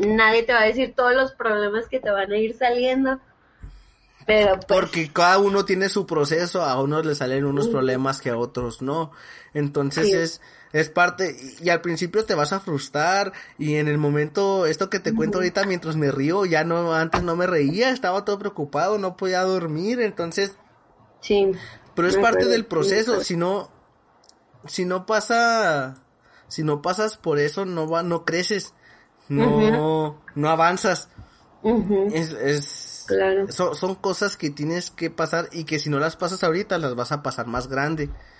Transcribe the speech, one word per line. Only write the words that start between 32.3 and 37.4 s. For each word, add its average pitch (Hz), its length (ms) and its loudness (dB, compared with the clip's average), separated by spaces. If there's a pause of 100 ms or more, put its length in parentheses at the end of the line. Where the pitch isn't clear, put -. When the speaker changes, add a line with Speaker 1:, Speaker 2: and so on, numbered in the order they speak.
Speaker 2:
es, 143 760 -4
Speaker 1:
Claro. 196 460 2
Speaker 2:
son, 180 220 -2
son 185 200 -4
cosas 190 440 -2
que 160 100 -4
tienes 151 420 -4
que 165 200 -6
pasar 165 420 -2
y 165 120 -8
que 151 140 -4
si 151 120 -4
no 143 100 0
las 156 160 -2
pasas 180 260 -4
ahorita, 180 360 0
las 135 160 -2
vas 120 180 -6
a 143 100 -4
pasar 123 240 -6